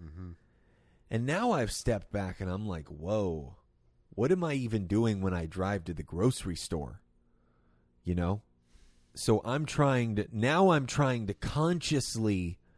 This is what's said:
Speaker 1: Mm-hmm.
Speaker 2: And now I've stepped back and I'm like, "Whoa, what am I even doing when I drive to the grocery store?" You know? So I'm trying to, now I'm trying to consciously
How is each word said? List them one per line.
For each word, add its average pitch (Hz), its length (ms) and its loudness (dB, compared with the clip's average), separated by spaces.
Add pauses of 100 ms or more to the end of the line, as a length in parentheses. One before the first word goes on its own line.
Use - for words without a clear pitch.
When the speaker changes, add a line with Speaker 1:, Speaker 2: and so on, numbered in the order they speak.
Speaker 1:
Mm-hmm. 85 280 -14 (800)
Speaker 2:
And 117 160 -2
now 214 260 0
I've 123 200 0
stepped - 400 -2
back 95 280 -4
and 95 100 -4
I'm 101 160 -4
like, 82 220 -8
"Whoa, 80 680 -4 (540)
what 127 220 2
am 180 100 2
I 156 120 -2
even 113 320 -2
doing 104 340 2
when 95 140 0
I 85 120 -2
drive 92 380 -4
to 87 100 -6
the 78 80 -8
grocery 95 540 0
store?" 71 440 -8 (1040)
You 90 100 0
know? 90 280 0 (720)
So - 300 4
I'm 139 220 -2
trying 123 500 2
to, 104 140 -2
now 151 400 4
I'm 143 160 4
trying 127 420 0
to 101 60 -4
consciously 117 1200 0 (200)